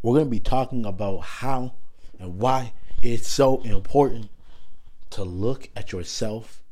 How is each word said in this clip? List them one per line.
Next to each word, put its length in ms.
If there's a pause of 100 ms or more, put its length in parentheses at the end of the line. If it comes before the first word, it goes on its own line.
we're 160
gonna 100
be 100
talking 460
about 360
how 520 (460)
and 180
why 360 (280)
it's 260
so 340
important 680 (800)
to 140
look 520
at 160
yourself 720 (100)